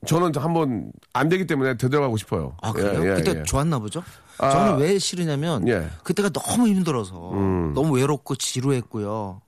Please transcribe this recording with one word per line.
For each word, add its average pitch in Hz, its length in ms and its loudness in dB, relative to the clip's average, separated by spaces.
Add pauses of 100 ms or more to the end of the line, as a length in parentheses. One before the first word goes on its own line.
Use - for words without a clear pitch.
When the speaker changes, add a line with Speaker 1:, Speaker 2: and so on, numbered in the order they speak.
Speaker 1:
저는 165 300 2
한번 135 560 -2 (220)
안 135 160 2
되기 185 180 0
때문에 131 300 0
되돌아가고 127 400 0
싶어요. 80 440 -4
Speaker 2:
아, 110 120 -4
그래요? 92 320 0
Speaker 1:
예, 95 60 2
예, 95 40 2
Speaker 2:
그때 82 240 2
Speaker 1:
예. 76 40 -6
Speaker 2:
좋았나 143 360 0
보죠? 107 240 -8 (360)
Speaker 1:
아. 135 100 2
Speaker 2:
저는 139 300 4
왜 175 200 4
싫으냐면 156 680 -2
Speaker 1:
예. 92 200 0 (160)
Speaker 2:
그때가 202 260 0
너무 220 380 0
힘들어서 113 640 0
Speaker 1:
음. 92 420 2
Speaker 2:
너무 143 220 2
외롭고 139 400 0
지루했고요. 110 1120 -4